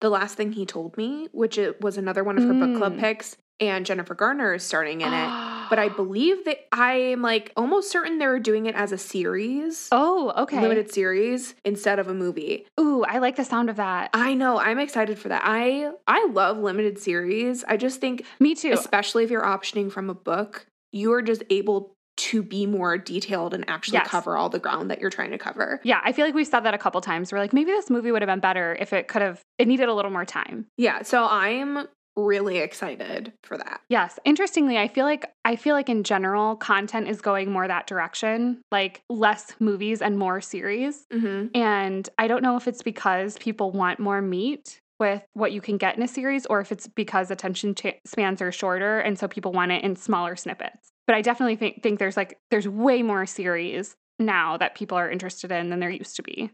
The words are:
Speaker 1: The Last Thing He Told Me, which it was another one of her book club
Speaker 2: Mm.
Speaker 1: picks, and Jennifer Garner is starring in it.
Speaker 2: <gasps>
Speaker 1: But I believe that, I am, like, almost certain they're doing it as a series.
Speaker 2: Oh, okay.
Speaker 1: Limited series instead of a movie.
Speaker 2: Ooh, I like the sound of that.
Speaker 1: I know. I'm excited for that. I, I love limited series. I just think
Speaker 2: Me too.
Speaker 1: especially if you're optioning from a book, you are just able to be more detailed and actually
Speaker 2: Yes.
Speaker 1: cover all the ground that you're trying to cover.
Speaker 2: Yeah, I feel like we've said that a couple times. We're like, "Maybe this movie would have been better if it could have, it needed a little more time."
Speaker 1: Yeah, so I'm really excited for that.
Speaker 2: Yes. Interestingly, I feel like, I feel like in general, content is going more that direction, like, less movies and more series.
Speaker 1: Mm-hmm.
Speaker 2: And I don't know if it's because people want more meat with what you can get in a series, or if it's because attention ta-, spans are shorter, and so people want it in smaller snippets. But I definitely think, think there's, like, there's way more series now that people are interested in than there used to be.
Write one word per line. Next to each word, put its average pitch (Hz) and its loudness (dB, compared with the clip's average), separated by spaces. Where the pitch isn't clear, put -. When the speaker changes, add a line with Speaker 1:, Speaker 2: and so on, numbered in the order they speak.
Speaker 1:
The 220 4
Last 202 0
Thing 214 -2
He 202 -4
Told 165 -8
Me, 285 -4
which 226 0
it 202 0
was 202 -2
another 190 0
one 202 0
of 247 6
her 247 6
book 254 4
club 196 2
Speaker 2:
Mm. - -4
Speaker 1:
picks, 220 -2
and 190 0
Jennifer 180 -4
Garner 233 2
is 180 -4
starring 160 -2
in 156 0
it. 233 -4
Speaker 2:
<gasps> - -
Speaker 1:
But 220 4
I 208 4
believe 214 0
that, 302 -2
I 247 2
am, 254 0
like, 220 0
almost 359 2
certain 330 0
they're 262 2
doing 220 2
it 220 -2
as 202 -2
a 190 -4
series. 220 -4
Speaker 2:
Oh, 294 4
okay. 277 -2
Speaker 1:
Limited 220 2
series 208 0
instead 202 0
of 190 0
a 185 -4
movie. 175 -4
Speaker 2:
Ooh, 294 4
I 220 0
like 254 2
the 262 -2
sound 233 0
of 220 -2
that. 190 -2
Speaker 1:
I 254 2
know. 254 2
I'm 220 2
excited 220 0
for 202 -8
that. 180 0
I, 254 2
I 339 4
love 196 2
limited 202 0
series. 208 -2
I 214 0
just 254 -2
think 254 -2
Speaker 2:
Me 302 6
too. 320 -2
Speaker 1:
especially 214 2
if 226 0
you're 226 0
optioning 196 -2
from 196 -6
a 185 -6
book, 185 -4
you 208 2
are 240 2
just 220 0
able 196 0
to 214 0
be 196 -4
more 180 2
detailed 175 -4
and 175 -6
actually 165 -4
Speaker 2:
Yes. 190 4
Speaker 1:
cover 175 -2
all 175 2
the 165 -4
ground 165 -2
that - -6
you're 190 -2
trying - -6
to - -6
cover. - -4
Speaker 2:
Yeah, 226 4
I 240 2
feel 294 2
like 302 0
we've 311 2
said 240 2
that 214 2
a 208 0
couple 185 0
times. 175 -4
We're 202 -2
like, 202 -2
"Maybe 311 4
this 403 0
movie 240 2
would 214 2
have 202 0
been 190 2
better 185 2
if - -4
it 185 0
could 202 2
have, 180 -2
it 247 6
needed 247 4
a 226 2
little 196 0
more 180 -2
time." - -8
Speaker 1:
Yeah, 226 2
so 240 2
I'm 254 0
really 202 2
excited 175 -6
for - -10
that. - -12
Speaker 2:
Yes. 202 2
Interestingly, 294 4
I 202 2
feel 269 2
like, 294 0
I 233 2
feel 294 2
like 277 0
in 220 2
general, 208 2
content 208 0
is 208 -4
going 196 0
more 185 0
that 175 -2
direction, 226 -2
like, 190 0
less 214 0
movies 214 0
and 208 0
more 185 0
series. 214 -4
Speaker 1:
Mm-hmm. 214 -2
Speaker 2:
And 196 0
I 226 2
don't 247 2
know 247 2
if 240 -4
it's 240 -4
because 208 -2
people 214 -2
want 180 0
more 202 0
meat 196 -4
with 202 0
what 214 0
you 202 -6
can 202 -4
get 190 0
in 226 0
a 247 -2
series, 269 -2
or 208 2
if 202 -6
it's - -10
because 196 -2
attention 190 -4
ta-, - -6
spans 190 -2
are 180 -2
shorter, 196 -2
and 208 -2
so 196 -4
people 185 -6
want 180 2
it 180 -2
in 190 0
smaller 180 -2
snippets. - -10
But 233 4
I 214 2
definitely 240 2
think, - -4
think 208 2
there's, 196 0
like, 196 -4
there's 208 2
way 240 2
more 202 0
series 175 -4
now 175 2
that 170 0
people 202 -4
are 175 0
interested 180 -8
in 175 -2
than 175 -4
there 175 -2
used - -10
to - -10
be. - -8